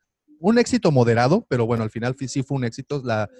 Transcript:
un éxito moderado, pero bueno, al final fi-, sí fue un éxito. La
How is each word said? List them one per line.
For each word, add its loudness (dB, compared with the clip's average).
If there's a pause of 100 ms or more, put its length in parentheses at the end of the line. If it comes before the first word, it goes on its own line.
(400)
un 2
éxito 2
moderado, 4
pero 0
bueno, -2
al -4
final -4
fi-, -10
sí -4
fue -6
un -4
éxito. -8
La -2 (100)